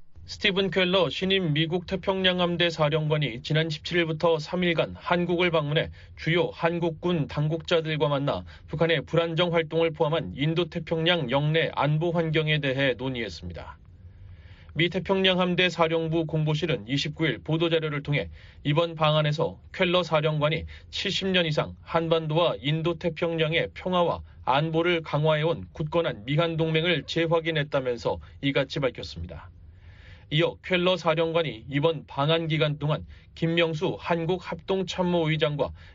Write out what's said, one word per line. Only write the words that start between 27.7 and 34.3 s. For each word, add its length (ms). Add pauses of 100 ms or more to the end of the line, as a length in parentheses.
이같이 360
밝혔습니다. 720 (840)
이어 320
켈러 320
사령관이 720
이번 380
방한 400
기간 320
동안 260 (300)
김명수 640
한국 500